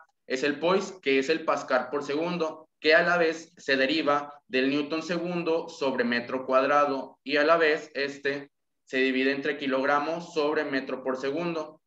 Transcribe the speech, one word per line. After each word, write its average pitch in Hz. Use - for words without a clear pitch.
es 131
el 143
poise, -
que 135
es 135
el 160
pascal 143
por 143
segundo, 160
que 156
a 170
la 175
vez 160
se 135
deriva 143
del 131
newton 147
segundo 170
sobre 120
metro 120
cuadrado, 135
y 143
a 147
la 160
vez 156
este 139
se -
divide 131
entre 143
kilogramos 147
sobre 151
metro 131
por 131
segundo, 156